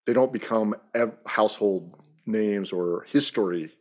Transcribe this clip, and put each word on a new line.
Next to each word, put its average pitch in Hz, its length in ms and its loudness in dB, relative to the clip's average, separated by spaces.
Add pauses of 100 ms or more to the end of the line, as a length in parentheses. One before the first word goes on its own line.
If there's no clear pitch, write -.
they 120 80 0
don't 127 180 4
become 110 440 -2 (180)
ev-, 117 320 0
household 98 720 0 (300)
names 104 460 -2
or 87 380 -2
history 92 720 -2